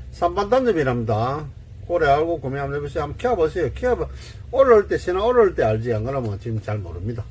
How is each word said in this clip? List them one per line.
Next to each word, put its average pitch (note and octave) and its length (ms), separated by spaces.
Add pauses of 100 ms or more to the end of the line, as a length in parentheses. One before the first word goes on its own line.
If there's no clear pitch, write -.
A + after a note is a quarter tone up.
(120)
삼 - 240
번 G3+ 140
단점이랍니다. C#3 960 (420)
오래 E3 200
알고 D#3 320
구매 C#3 200
한번 C#3 180
해보세요. D3 260
한번 D3 140
키워보세요. F3 560
키워봐. B3 340 (440)
올라올 A#3+ 360
때, - 100
신화 F#3 280
올라올 A3+ 300
때 D3 80
알지. A2 300
안 G#2+ 120
그러면 A#2+ 340
지금 A2 220
잘 G#2+ 160
모릅니다. G2 540